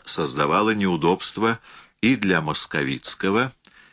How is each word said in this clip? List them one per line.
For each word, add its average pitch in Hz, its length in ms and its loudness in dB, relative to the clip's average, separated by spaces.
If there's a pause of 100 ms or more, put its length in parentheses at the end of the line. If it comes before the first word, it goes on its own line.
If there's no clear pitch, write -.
создавала 78 680 0
неудобства 95 880 0 (420)
и 127 140 4
для 92 260 0
московитского, 78 1120 -2 (400)